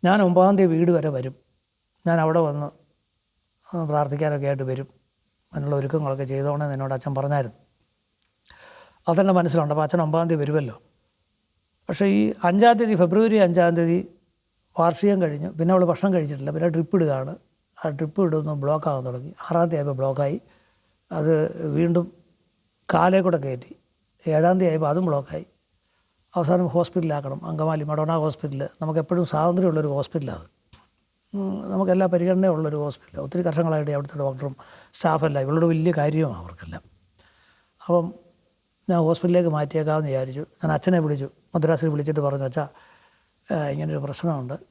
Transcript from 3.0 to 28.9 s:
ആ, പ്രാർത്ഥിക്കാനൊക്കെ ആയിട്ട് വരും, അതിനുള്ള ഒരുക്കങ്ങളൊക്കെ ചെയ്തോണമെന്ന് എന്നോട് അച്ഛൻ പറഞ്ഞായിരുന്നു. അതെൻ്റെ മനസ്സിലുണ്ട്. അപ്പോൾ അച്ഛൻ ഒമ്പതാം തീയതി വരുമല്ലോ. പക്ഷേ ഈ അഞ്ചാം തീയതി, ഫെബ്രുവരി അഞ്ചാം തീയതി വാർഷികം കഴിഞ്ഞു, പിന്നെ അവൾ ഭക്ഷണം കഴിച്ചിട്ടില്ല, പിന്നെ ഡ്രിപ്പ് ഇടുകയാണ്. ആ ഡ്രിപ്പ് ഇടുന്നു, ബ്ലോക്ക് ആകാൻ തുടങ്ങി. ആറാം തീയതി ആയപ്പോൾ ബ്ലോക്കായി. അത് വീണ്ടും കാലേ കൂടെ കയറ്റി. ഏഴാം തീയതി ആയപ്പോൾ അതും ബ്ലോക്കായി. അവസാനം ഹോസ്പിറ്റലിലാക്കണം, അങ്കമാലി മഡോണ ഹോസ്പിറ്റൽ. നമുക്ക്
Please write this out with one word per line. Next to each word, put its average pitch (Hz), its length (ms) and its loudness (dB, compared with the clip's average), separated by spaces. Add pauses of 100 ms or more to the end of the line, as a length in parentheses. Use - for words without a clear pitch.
ആ, 170 240 -6
പ്രാർത്ഥിക്കാനൊക്കെ 147 600 0
ആയിട്ട് 135 200 -4
വരും, 135 160 -6 (680)
അതിനുള്ള 147 280 -2
ഒരുക്കങ്ങളൊക്കെ 139 500 -2
ചെയ്തോണമെന്ന് 143 460 -2
എന്നോട് 135 200 -4
അച്ഛൻ 139 220 -6
പറഞ്ഞായിരുന്നു. 139 400 -2 (1500)
അതെൻ്റെ 190 300 4
മനസ്സിലുണ്ട്. 160 340 0
അപ്പോൾ 151 120 0
അച്ഛൻ 170 220 0
ഒമ്പതാം 165 220 0
തീയതി 160 140 0
വരുമല്ലോ. 143 340 -2 (1120)
പക്ഷേ 190 160 0 (120)
ഈ - 20 2 (280)
അഞ്ചാം 208 320 6
തീയതി, 220 200 2
ഫെബ്രുവരി 208 460 4
അഞ്ചാം 170 320 4
തീയതി 170 220 2 (760)
വാർഷികം 185 460 2
കഴിഞ്ഞു, 156 360 -4
പിന്നെ 165 160 2
അവൾ 185 160 6
ഭക്ഷണം 190 240 0
കഴിച്ചിട്ടില്ല, 147 420 -2
പിന്നെ 160 180 0
ഡ്രിപ്പ് 165 240 0
ഇടുകയാണ്. 143 360 0 (420)
ആ - 220 -4
ഡ്രിപ്പ് 156 280 -6
ഇടുന്നു, 156 280 -2 (100)
ബ്ലോക്ക് 151 280 0
ആകാൻ 131 160 -4
തുടങ്ങി. 127 240 -10 (140)
ആറാം 170 240 2
തീയതി 160 100 -2
ആയപ്പോൾ 143 220 -2
ബ്ലോക്കായി. 139 360 -2 (760)
അത് 160 220 2 (440)
വീണ്ടും 170 280 2 (880)
കാലേ 180 320 4
കൂടെ 175 200 2
കയറ്റി. 127 260 -8 (540)
ഏഴാം 165 340 4
തീയതി 180 120 2
ആയപ്പോൾ 156 200 0
അതും 180 180 0
ബ്ലോക്കായി. 147 360 -4 (880)
അവസാനം 175 420 2
ഹോസ്പിറ്റലിലാക്കണം, 156 640 -2 (100)
അങ്കമാലി 156 400 -2
മഡോണ 156 340 0
ഹോസ്പിറ്റൽ. 143 380 -4 (200)
നമുക്ക് 156 220 -2